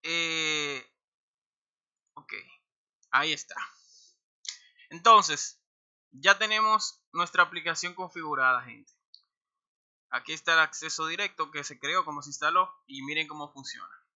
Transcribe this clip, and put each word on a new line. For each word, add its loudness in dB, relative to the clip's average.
eh, -2
ok. -16
Ahí 2
está. -8
Entonces, 6
ya 4
tenemos 0
nuestra 2
aplicación -4
configurada, -2
gente. -20
Aquí -6
está -2
el 6
acceso -2
directo -6
que -8
se -14
creó, 0
como -10
se -14
instaló. 0
Y -14
miren -4
cómo -12
funciona. -16